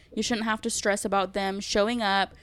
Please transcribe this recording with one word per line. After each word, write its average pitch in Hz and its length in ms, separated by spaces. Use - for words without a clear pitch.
you 214 100
shouldn't 233 220
have 220 180
to 233 80
stress 208 340
about 196 280
them 196 280
showing 220 420
up 196 400